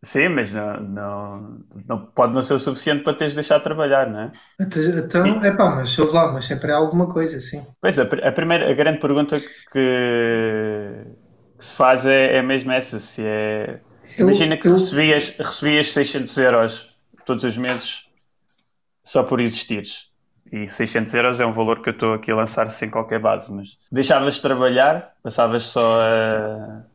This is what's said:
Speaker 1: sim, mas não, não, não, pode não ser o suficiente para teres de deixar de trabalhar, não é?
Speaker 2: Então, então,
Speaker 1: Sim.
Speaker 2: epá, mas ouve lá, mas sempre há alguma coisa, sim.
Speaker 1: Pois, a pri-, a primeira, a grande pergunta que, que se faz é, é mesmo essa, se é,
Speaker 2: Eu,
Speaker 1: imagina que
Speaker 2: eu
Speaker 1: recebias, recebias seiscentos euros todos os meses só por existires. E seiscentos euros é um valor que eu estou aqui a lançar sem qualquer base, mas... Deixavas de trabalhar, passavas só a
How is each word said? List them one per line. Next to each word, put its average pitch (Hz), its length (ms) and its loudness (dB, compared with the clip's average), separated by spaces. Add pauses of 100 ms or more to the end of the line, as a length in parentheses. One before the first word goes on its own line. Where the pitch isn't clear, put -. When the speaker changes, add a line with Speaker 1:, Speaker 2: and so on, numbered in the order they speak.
Speaker 1:
sim, 147 260 0
mas 127 240 -2
não, 104 280 -6
não, 101 840 -10 (220)
não, 117 200 -6
pode 120 260 2
não 127 100 0
ser 135 120 0
o 135 40 2
suficiente 143 460 -2
para 143 120 0
teres 151 160 -2
de 143 40 -6
deixar 151 220 2
de - 60 -2
trabalhar, 143 460 0
não 107 100 -8
é? 110 120 -10 (280)
Speaker 2:
Então, 185 220 -2
então, 170 420 0
Speaker 1:
Sim. 208 220 2
Speaker 2:
epá, 196 240 4
mas 131 280 -2
ouve 156 160 2
lá, 160 180 4
mas 131 140 -6
sempre 147 260 -4
há 147 40 2
alguma 165 360 2
coisa, 160 280 -2
sim. 143 240 -4 (160)
Speaker 1:
Pois, - 180 0
a 120 80 4
pri-, - 180 -4
a 135 80 2
primeira, 165 380 0
a 139 40 4
grande 151 240 2
pergunta 147 400 0
que, 113 1700 -2 (520)
que - 60 -18
se - 100 -12
faz 127 320 4
é, 131 300 4
é 131 60 4
mesmo 131 300 -2
essa, 127 260 -4
se - 240 -10
é, 107 580 -4 (380)
Speaker 2:
Eu, 180 60 4
Speaker 1:
imagina 160 320 4
que - 100 0
Speaker 2:
eu 175 60 8
Speaker 1:
recebias, 156 680 2
recebias 151 540 0
seiscentos 139 460 -2
euros 117 500 2 (380)
todos 127 180 -4
os 113 140 -2
meses 123 500 -6 (960)
só - 180 0
por 127 180 0
existires. 110 680 -6 (420)
E 107 160 -8
seiscentos 113 460 -4
euros 120 280 2
é 123 60 2
um 113 60 -2
valor 113 300 0
que - 80 -4
eu - 20 -4
estou 113 220 0
aqui 110 180 -6
a 110 40 0
lançar 113 340 -2
sem 110 180 -8
qualquer 113 320 -4
base, 107 320 -2
mas... 98 240 -14 (160)
Deixavas 139 440 2
de - 60 -10
trabalhar, 131 800 2
passavas 117 420 0
só 113 360 2
a 110 840 -2 (100)